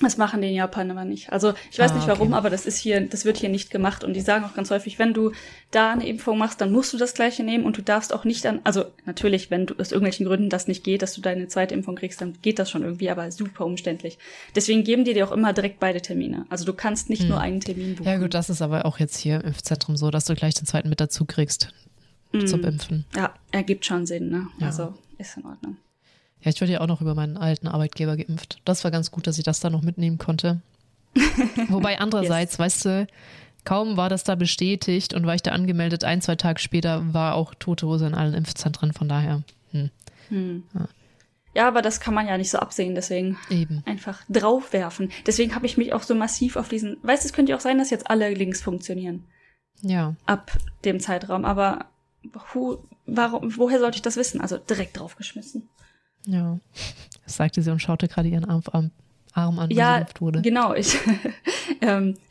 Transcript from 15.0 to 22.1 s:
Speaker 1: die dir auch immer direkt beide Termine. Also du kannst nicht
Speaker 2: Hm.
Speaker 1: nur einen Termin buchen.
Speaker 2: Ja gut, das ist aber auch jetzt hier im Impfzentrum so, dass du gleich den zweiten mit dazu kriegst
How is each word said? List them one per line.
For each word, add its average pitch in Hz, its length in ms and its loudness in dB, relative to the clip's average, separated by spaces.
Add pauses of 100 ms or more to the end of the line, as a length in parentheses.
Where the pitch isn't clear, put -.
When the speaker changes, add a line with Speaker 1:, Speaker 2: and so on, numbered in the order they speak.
Speaker 1:
die 240 100 2
dir 196 120 4
auch 202 40 -6
immer 214 220 4
direkt 196 260 -2
beide 185 240 0
Termine. - 480 -4
Also 175 140 -6
du 190 80 0
kannst 214 360 -2
nicht 214 140 0
Speaker 2:
Hm. 175 60 4
Speaker 1:
nur - 100 4
einen 185 220 -2
Termin 185 340 -4
buchen. 175 120 -6
Speaker 2:
Ja 190 120 2
gut, 180 160 0
das 170 160 -2
ist 165 100 -2
aber 156 240 0
auch 156 140 0
jetzt 151 180 0
hier 151 240 0
im 175 60 -6
Impfzentrum 147 500 -2
so, 147 140 2
dass 151 140 0
du 160 100 0
gleich 156 180 0
den - 140 -4
zweiten - 220 0
mit 151 120 0
dazu 151 240 0
kriegst - 480 -2 (580)